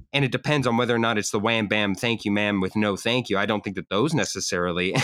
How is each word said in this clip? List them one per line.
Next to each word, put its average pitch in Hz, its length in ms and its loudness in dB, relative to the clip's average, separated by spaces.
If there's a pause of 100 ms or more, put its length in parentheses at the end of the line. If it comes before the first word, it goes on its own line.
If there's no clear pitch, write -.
(120)
And 139 140 2
it 117 60 0
depends 139 360 0
on 117 100 2
whether 120 180 2
or 117 40 2
not 113 180 0
it's - 140 -2
the 110 80 0
wham 110 280 2
bam, 104 280 0
thank 117 300 -2
you, 104 60 0
ma'am, 104 300 0
with 92 140 -2
no 107 200 2
thank 120 340 -2
you. 98 80 0
I 101 80 0
don't 107 180 -2
think 98 120 -6
that 92 140 -10
those 123 240 0
necessarily 90 920 -2